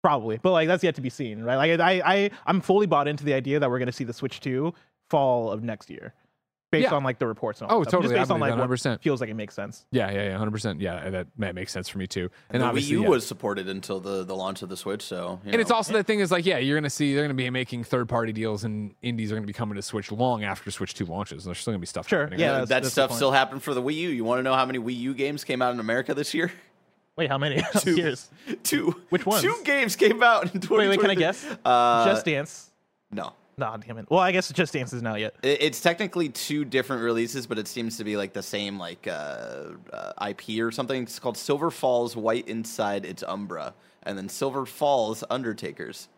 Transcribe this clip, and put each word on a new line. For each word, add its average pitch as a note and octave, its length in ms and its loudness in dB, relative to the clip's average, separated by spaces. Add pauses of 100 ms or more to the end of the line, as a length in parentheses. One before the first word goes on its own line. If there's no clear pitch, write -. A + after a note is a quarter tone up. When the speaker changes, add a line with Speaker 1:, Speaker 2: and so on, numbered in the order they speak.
Speaker 1:
Probably, A2+ 360 2
but, F#3 120 4
like, D#3+ 160 4
that's F3+ 160 2
yet E3 120 2
to D3+ 40 -8
be C3 100 -4
seen, A2 320 -8
right? A#2+ 140 0
Like, E3 240 4
I, F3+ 240 4
I, G3+ 260 4 (160)
I'm F3+ 140 4
fully G3+ 260 4
bought D3 220 4
into D3 160 -4
the C#3+ 100 2
idea C3+ 240 0
that C#3+ 100 4
we're B2 120 0
gonna B2 100 0
see B2+ 140 -6
the A#2 80 -6
Switch - 260 -6
two C#3 340 -2 (380)
fall B2 400 4
of G#2+ 140 -4
next A2 260 -8
year, - 240 -14 (560)
based E3 200 6
Speaker 2:
Yeah. D#3 40 2
Speaker 1:
on, C#3+ 80 2
like, B2+ 160 -2
the C3 80 0
reports A2 340 -4
and - 80 -8
all A3+ 100 6
Speaker 2:
Oh, - 20 6
Speaker 1:
that D3+ 100 2
stuff. F3+ 120 4
Speaker 2:
totally. G3 120 2
Speaker 1:
Just - 80 4
based C3 80 0
Speaker 2:
I F#3 40 4
Speaker 1:
on, - 40 2
Speaker 2:
believe - 40 0
Speaker 1:
like, C#3 80 2
Speaker 2:
that, A2+ 40 0
Speaker 1:
what A#2+ 60 2
Speaker 2:
hundred B2 140 2
percent. B2 280 -2
Speaker 1:
feels C3+ 180 2
like A2+ 100 -2
it A2 40 -6
makes G#2+ 200 -8
sense. G2+ 360 -10
Speaker 2:
Yeah, G2+ 220 2
yeah, G2+ 160 0
yeah, F#2+ 100 -2
hundred G#2+ 140 0
percent. G2+ 280 -4
Yeah, F2 300 -4
that, F2+ 160 -4 (120)
that F#2+ 180 -4
makes - 160 -8
sense F#2 160 -8
for G2+ 100 -8
me F#2 80 -4
too. F2+ 240 -4 (200)
Speaker 3:
And A2+ 60 -2
Speaker 2:
And B2+ 60 4
Speaker 3:
the B2 40 4
Wii - 20 2
Speaker 2:
obviously, C#3+ 240 0
Speaker 3:
U - 100 2
Speaker 2:
yeah. A3 60 4
Speaker 3:
was B2+ 180 4
supported G2 420 -4
until F#2+ 300 -6
the, F#2+ 240 -6
the F#2+ 140 -6
launch F#2+ 260 -6
of F#2 60 -10
the F#2 80 -8
Switch, G2+ 260 -6
so, F2+ 420 -8
you G2+ 60 -10
Speaker 2:
And A#3 100 2
it's G#3 100 0
Speaker 3:
know. A#3 60 6
Speaker 2:
also G#3+ 180 0
the G3+ 100 4
thing G#3+ 160 2
is, F3 100 2
like, F3 160 2
yeah, E3+ 120 2
you're C#3 180 2
gonna D3+ 120 0
see C#3 240 0
they're C#3+ 120 2
gonna C#3+ 100 -2
be B2+ 160 -2
making B2 320 -4
third-party A#2 500 0
deals, G#2+ 300 -2
and G#2+ 400 -6
indies A2+ 300 -2
are - 20 -2
gonna G#2+ 120 -4
be G2+ 60 -8
coming G#2 220 -4
to G2+ 80 -8
Switch G#2 300 -6
long A#2 320 0
after G2 260 -6
Switch - 240 -6
two G2 120 -4
launches. E2+ 400 -8
There's F2 120 -8
still A#2 140 -4
gonna G2 80 -2
be F2+ 60 -8
stuff - 200 -8
Speaker 1:
Sure, F3+ 140 2
Speaker 2:
happening. D3+ 200 -4
Speaker 1:
yeah, D3 120 2
Speaker 3:
Uh, C3+ 60 0
Speaker 1:
that's, B2+ 100 -2
Speaker 3:
that B2+ 60 4
Speaker 1:
that's C3+ 120 2
a - 0 -
good B2 60 -2
Speaker 3:
stuff C3+ 180 2
Speaker 1:
point. A#2+ 60 -4
Speaker 3:
still C3+ 160 4
happened C3+ 320 4
for D3 100 -2
the B2+ 80 0
Wii D3 140 -2
U. F3 140 -2
You A#2 140 -2
wanna B2 200 2
know C3 100 2
how C3 120 4
many C3 120 -4
Wii B2 200 -4
U B2+ 160 -4
games C#3 280 -2
came B2+ 200 -2
out B2 120 2
in A#2+ 60 -4
America A#2+ 340 0
this C#3+ 180 -4
year? E3 200 0 (680)
Speaker 1:
Wait, D#3 120 0
how C#3 80 0
many? C#3+ 180 0 (120)
<laughs> - 60 -8
I'm G#3 60 6
Speaker 3:
Two. F3+ 140 2
Speaker 1:
curious. D#3+ 340 0 (340)
Speaker 3:
Two. F3 320 0 (140)
Speaker 1:
Which - 160 0
ones? G#3 160 2
Speaker 3:
Two G#4+ 240 2
games C#4 320 2
came A#3+ 260 6
out G#3+ 320 6
in F#3 60 -2
Speaker 1:
Wait, - 80 -8
wait, - 0 -
can G#3+ 120 6
I G3 160 6
Speaker 3:
twenty - 0 -
twenty. G3+ 200 6
Speaker 1:
guess? F3+ 300 0 (180)
Speaker 3:
Uh, A#2+ 400 6
Speaker 1:
Just A2 220 4
Dance. D3+ 440 -4 (400)
Speaker 3:
No. G2 220 -8 (240)
Speaker 1:
Nah, A2+ 220 -4
damn A2+ 180 -12
it. A2 140 -12
Well, F3+ 100 6
I F3+ 120 4
guess F3+ 200 0
Just D#3+ 220 0
Dance B2+ 180 -4
isn't A#2+ 140 -4
out G#2+ 120 -2
yet. G#2+ 240 -4
Speaker 3:
It, C#3 200 4
it's D3+ 180 0
technically F3 480 0
two D3 380 -4
different B2+ 360 0
releases, A#2 440 0
but A#2 120 -4
it G2+ 100 -6
seems A2+ 280 -6
to A2 80 -8
be, G#2 140 -2
like, G2 160 -4
the G2 80 -6
same, G2+ 360 -6
like, F2 300 -10
uh, C#2+ 600 -8 (240)
uh, G1+ 240 -10
I G2+ 160 -6
P A2 260 -6
or A2+ 100 0
something. B2+ 340 -4
It's - 140 -12
called A2+ 200 -4
Silver D3 320 0
Falls A#2+ 460 0
White A2+ 320 0
Inside G#2+ 580 -4
Its F2 200 -10
Umbra, F2 460 -8 (300)
and G2 160 -6
then G2 100 -8
Silver C3+ 380 -4
Falls B2 640 0
Undertakers. G#2+ 880 -6